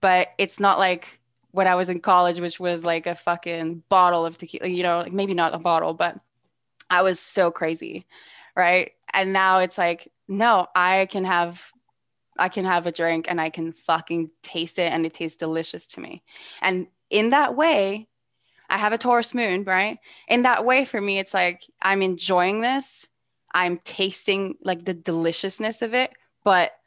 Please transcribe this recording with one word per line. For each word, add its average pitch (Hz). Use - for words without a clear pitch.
but 185
it's 196
not 202
like 180
when 185
I 180
was 180
in 180
college, 180
which 170
was, 175
like, 165
a 170
fucking 170
bottle 175
of 165
tequila, -
you 180
know, 170
like, 175
maybe 196
not 170
a 165
bottle, 165
but 143
I 180
was 185
so 180
crazy, 165
right? 180
And 190
now 190
it's 185
like, 170
no, 202
I 190
can 185
have, 175
I 190
can 190
have 175
a 170
drink 165
and 170
I 160
can 165
fucking 165
taste -
it 170
and 165
it 160
tastes 160
delicious 160
to -
me. -
And 185
in 214
that 269
way, 220
I 196
have 214
a 226
Taurus 240
moon, 208
right? 190
In 247
that 233
way, 254
for 214
me, 202
it's 190
like, 180
I'm 196
enjoying 185
this. 262
I'm 175
tasting, 196
like, 175
the 185
deliciousness 170
of 226
it. 254
But 185